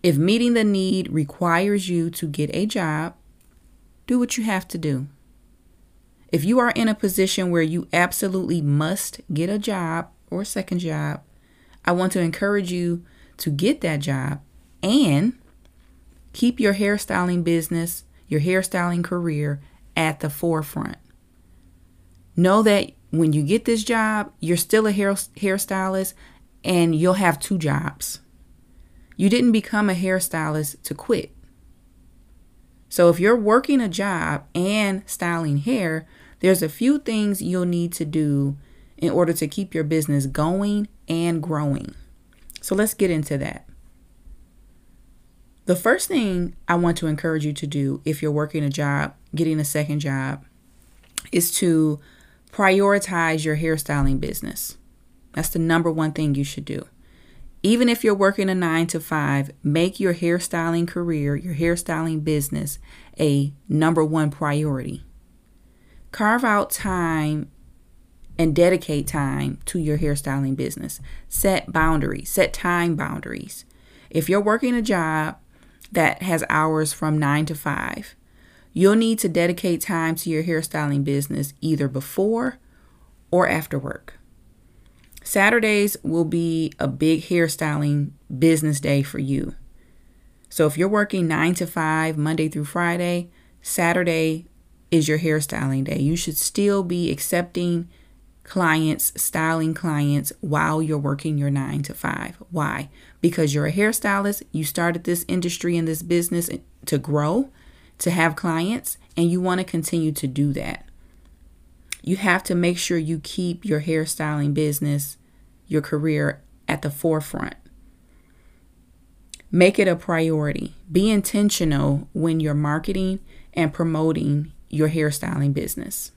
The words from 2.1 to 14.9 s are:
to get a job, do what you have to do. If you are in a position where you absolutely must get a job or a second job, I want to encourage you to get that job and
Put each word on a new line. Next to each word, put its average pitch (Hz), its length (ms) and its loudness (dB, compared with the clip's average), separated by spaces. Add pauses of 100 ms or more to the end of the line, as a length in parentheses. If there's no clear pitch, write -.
to 170 160 -6
get 147 260 -4
a 202 140 0
job, 160 480 -2 (880)
do 247 140 2
what 240 180 -2
you 233 60 -2
have 196 240 -2
to - 100 -10
do. 143 300 -2 (1200)
If 156 140 0
you 240 140 4
are 240 100 4
in 226 180 0
a 214 60 2
position 190 560 0
where 170 140 2
you 160 280 -2
absolutely 175 720 0
must 151 600 -2 (120)
get 160 160 -2
a 208 80 -2
job 175 520 -4 (200)
or 185 140 -4
a - 20 -6
second 190 320 -4
job, 151 440 -4 (640)
I 185 80 2
want 185 200 2
to 185 80 0
encourage 180 520 0
you 175 320 -2 (340)
to - 120 -4
get 180 320 0
that 156 180 0
job 139 420 -4 (420)
and 208 500 4 (1000)